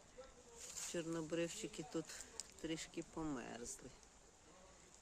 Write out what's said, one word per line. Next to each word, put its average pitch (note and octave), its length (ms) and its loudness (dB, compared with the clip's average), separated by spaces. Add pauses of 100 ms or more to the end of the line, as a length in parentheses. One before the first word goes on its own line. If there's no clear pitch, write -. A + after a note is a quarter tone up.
(920)
чорнобривчики E3 1000 4
тут D#3+ 120 6 (560)
трішки D#3+ 420 2 (100)
померзли. A#2+ 760 0 (1120)